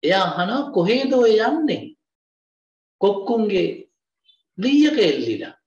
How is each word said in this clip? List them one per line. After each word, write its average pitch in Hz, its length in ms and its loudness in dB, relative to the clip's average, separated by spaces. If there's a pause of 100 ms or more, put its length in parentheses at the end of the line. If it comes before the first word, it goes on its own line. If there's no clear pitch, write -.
එයා 185 220 2
අහනවා, 214 480 -4
"කොහෙද 240 400 0
ඔය 233 260 4
යන්නේ? 269 580 -2 (1040)
කොක්කුන්ගේ 196 680 0 (920)
ලීයක 285 400 2
එල්ලිලා." 131 560 -2 (120)